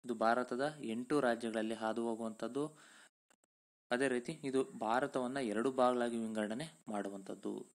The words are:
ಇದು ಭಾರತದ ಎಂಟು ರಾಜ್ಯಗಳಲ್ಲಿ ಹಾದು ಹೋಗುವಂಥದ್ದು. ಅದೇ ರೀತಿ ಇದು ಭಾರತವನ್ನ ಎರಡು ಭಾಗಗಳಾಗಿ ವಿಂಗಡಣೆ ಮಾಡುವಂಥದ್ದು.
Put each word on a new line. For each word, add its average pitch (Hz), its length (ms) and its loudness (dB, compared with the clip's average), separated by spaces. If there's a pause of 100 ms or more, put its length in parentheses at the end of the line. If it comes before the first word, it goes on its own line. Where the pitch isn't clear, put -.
ಇದು 120 100 -2
ಭಾರತದ 123 640 2
ಎಂಟು 123 400 0
ರಾಜ್ಯಗಳಲ್ಲಿ 113 540 2
ಹಾದು 110 280 0
ಹೋಗುವಂಥದ್ದು. 117 760 -4 (1120)
ಅದೇ 131 180 4
ರೀತಿ 127 360 -2
ಇದು 131 200 2
ಭಾರತವನ್ನ 123 720 0
ಎರಡು 120 360 0
ಭಾಗಗಳಾಗಿ 123 440 4
ವಿಂಗಡಣೆ 110 560 -2 (160)
ಮಾಡುವಂಥದ್ದು. 101 880 -6